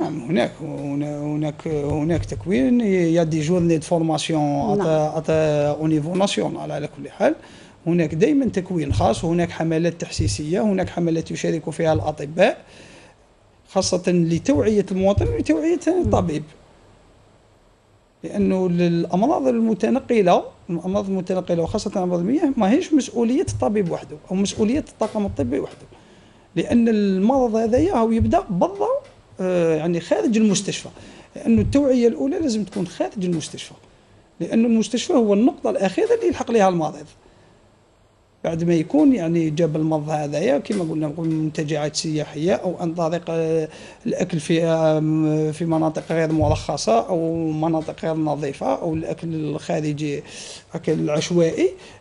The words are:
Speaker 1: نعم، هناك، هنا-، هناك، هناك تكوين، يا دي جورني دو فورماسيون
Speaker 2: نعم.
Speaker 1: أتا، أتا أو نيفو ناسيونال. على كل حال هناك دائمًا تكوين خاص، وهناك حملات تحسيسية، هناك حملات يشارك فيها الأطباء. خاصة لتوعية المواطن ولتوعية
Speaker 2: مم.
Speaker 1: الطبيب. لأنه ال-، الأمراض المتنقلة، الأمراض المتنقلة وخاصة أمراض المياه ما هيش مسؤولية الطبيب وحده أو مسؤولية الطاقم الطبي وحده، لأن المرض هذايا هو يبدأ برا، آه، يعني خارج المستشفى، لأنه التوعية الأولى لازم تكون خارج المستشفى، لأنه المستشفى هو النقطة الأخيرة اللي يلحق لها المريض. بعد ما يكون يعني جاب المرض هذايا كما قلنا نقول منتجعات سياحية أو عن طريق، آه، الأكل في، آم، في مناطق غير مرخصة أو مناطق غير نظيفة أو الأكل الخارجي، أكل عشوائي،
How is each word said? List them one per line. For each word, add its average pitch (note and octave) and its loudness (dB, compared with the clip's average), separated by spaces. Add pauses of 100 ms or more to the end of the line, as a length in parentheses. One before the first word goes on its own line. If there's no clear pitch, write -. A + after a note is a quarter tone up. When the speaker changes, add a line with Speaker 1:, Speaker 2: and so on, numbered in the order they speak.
Speaker 1:
نعم، - -4
هناك، D#3 0
هنا-، D3 -6
هناك، D3+ -4
هناك D3 -2
تكوين، A#3+ 0
يا F3 2
دي D#3+ 0
جورني E3+ 2
دو D3+ -2
فورماسيون D3+ 0
Speaker 2:
نعم. - 0
Speaker 1:
أتا، D#3 0
أتا D3+ 2
أو D3+ -2
نيفو D#3 0
ناسيونال. E3 -2
على C#3+ -6
كل C#3 -14
حال B3 0 (520)
هناك E3 2
دائمًا C4+ 2
تكوين F3 -2
خاص، G#3 2
وهناك E3+ 0
حملات E3 -2
تحسيسية، D#3+ -2
هناك F#3 0
حملات E3 -2
يشارك E3+ -4
فيها D#3+ 0
الأطباء. D#3 0 (1080)
خاصة F#3 0
لتوعية F#3+ 2
المواطن G3 2
ولتوعية E4 0
Speaker 2:
مم. F4+ 2
Speaker 1:
الطبيب. E3+ 0 (1800)
لأنه F#3+ 0
ال-، F3 0
الأمراض F3+ 2
المتنقلة، A3+ 2 (260)
الأمراض F#3+ -2
المتنقلة F3+ -2
وخاصة G3+ -4
أمراض F3+ 0
المياه C4+ 0
ما G3+ 4
هيش D#4+ 2
مسؤولية B3+ 2
الطبيب G#3 0
وحده D3+ -8 (140)
أو F#3 -2
مسؤولية G#3 0
الطاقم G#3+ -4
الطبي - -2
وحده، - -12 (720)
لأن A#3 2
المرض G#3+ 2
هذايا B3+ 2
هو A3+ 2
يبدأ A3+ 2 (100)
برا، F#4 0 (520)
آه، F3 2
يعني E3 -2
خارج D4 0
المستشفى، G#3 0 (480)
لأنه A3 2
التوعية C4 4
الأولى C#4 0
لازم A3 -2
تكون F3+ -4
خارج B3 -6
المستشفى، E3 -6 (680)
لأنه A3+ 2
المستشفى A3+ 0
هو A3+ 4
النقطة A#3 2
الأخيرة G3 2
اللي A4+ 0
يلحق - -2
لها G#3 4
المريض. D3+ -2 (1400)
بعد E3 -2
ما E3+ 4
يكون C4+ 4
يعني E3 0
جاب D#3 0
المرض D#3 0
هذايا D#3 0
كما G3+ -4
قلنا D#3 -4
نقول E3 -4
منتجعات D#3 -2
سياحية D3+ -2
أو F#3 -2
عن E3 -4
طريق، E3+ -2
آه، D#3+ -2 (380)
الأكل F3 -2
في، E3+ 0
آم، D#3 2
في D#3+ -6
مناطق D#3+ 0 (100)
غير D#3+ 0
مرخصة D#3 0
أو E3 -2 (180)
مناطق D#3 -2
غير D#3+ -2
نظيفة D3 -2
أو E3 -4
الأكل D#3+ -6
الخارجي، D3+ -4 (520)
أكل E3 -2
عشوائي، E3+ 2 (300)